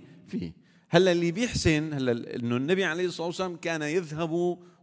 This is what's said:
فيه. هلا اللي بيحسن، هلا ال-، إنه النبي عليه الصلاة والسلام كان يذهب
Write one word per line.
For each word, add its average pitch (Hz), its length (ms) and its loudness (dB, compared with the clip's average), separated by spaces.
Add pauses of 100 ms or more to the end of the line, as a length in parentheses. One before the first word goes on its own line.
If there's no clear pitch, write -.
(280)
فيه. 87 260 -6 (360)
هلا 180 220 6
اللي 170 200 2
بيحسن، 160 640 0
هلا 131 180 0
ال-، 117 140 -2
إنه 120 320 -2
النبي 175 260 2
عليه 175 220 0
الصلاة 165 220 -4
والسلام 180 280 -4
كان 165 260 -4
يذهب 165 760 0 (260)